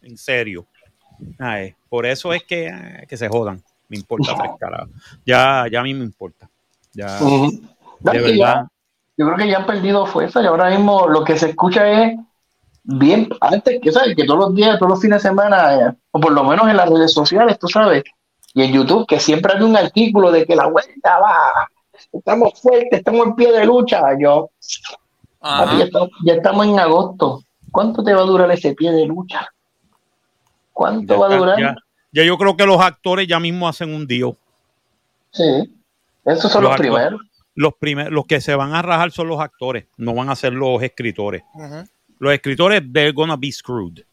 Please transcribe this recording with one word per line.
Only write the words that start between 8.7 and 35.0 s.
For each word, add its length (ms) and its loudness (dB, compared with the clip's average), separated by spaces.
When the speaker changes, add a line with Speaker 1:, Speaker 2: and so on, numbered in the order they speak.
Speaker 2:
yo 100 0
creo 120 -2
que 120 -2
ya 80 0
han 80 -6
perdido 400 -2
fuerza 360 -2
y 40 2
ahora 240 2
mismo 380 4
lo 160 2
que 140 0
se 120 0
escucha 380 2
es 140 -4
bien, 440 2
antes 400 0
que, 120 0
¿sabes? 240 2
Que 80 2
todos 160 2
los 140 2
días, 240 2
todos 120 2
los 100 0
fines 220 2
de 60 0
semana, 480 2
eh, 160 2
o 100 -2
por 120 2
lo 120 2
menos 240 2
en 80 4
las 140 4
redes 220 4
sociales, 460 2
tú 100 -8
sabes, 340 2
y 80 2
en 100 0
YouTube, 340 2
que 140 0
siempre 360 0
hay 60 0
un 140 4
artículo 560 2
de 120 4
que 120 0
la 100 2
vuelta 540 0
va, 480 2
estamos 480 0
fuertes, 380 2
estamos 300 0
en 80 -4
pie 160 4
de 120 4
lucha. 380 2
Yo, 300 2
Speaker 3:
Ajá. 240 -2
Speaker 2:
papi, 140 0
ya 60 4
estamos, 240 -2
ya 80 4
estamos 320 0
en 140 2
agosto. 600 0
¿Cuánto 320 -2
te 100 2
va 100 4
a 40 2
durar 240 2
ese 240 -2
pie 160 -2
de 160 2
lucha? 420 -10
¿Cuánto 420 -2
Speaker 1:
Ya 60 2
Speaker 2:
va 60 4
a 40 2
Speaker 1:
está, 80 2
Speaker 2:
durar? 200 0
Speaker 1:
ya, 160 -2
ya 120 2
yo 140 2
creo 180 0
que 100 0
los 140 4
actores 480 -2
ya 120 -2
mismo 280 -4
hacen 260 -10
un 120 -10
deal. 300 -6